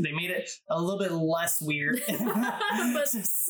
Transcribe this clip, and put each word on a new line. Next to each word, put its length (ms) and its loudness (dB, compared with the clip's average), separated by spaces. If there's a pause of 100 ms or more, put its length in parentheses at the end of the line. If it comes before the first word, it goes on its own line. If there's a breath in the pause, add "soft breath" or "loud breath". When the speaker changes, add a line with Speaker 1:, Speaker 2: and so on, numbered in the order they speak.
Speaker 1:
they 100 2
made 220 -2
it 180 -2 (180)
a 140 0
little 160 0
bit 140 2
less 500 2
weird. 420 0
<laughs> 0 -
Speaker 2:
<laughs> 40 -2
But 1040 0
Speaker 1:
Just 380 -2